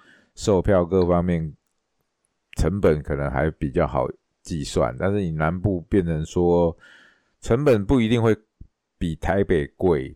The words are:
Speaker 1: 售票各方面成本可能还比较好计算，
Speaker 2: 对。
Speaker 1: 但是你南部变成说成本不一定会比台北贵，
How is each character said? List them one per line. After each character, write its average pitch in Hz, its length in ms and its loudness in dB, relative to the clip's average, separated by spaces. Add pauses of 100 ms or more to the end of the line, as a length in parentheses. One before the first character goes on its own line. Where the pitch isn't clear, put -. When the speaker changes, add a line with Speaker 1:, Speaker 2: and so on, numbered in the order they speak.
(360)
Speaker 1:
售 95 260 2
票 92 240 2
各 90 200 2
方 87 180 2
面 82 300 -2 (1000)
成 90 240 -2
本 78 240 2
可 73 120 -6
能 71 140 -4
还 69 220 -2
比 76 180 -6
较 76 160 0
好 64 220 -2 (340)
计 78 220 -8
算， 65 300 -2
Speaker 2:
对。 64 80 -14
Speaker 1:
但 95 100 -2
是 104 100 -2
你 87 100 -4
南 80 280 -2
部 92 220 -2
变 95 240 0
成 78 200 -2
说 87 500 2 (640)
成 127 240 -2
本 110 200 4
不 135 140 2
一 110 80 2
定 117 140 0
会 113 140 2 (640)
比 82 180 -4
台 98 280 0
北 78 220 0 (100)
贵， 78 400 -2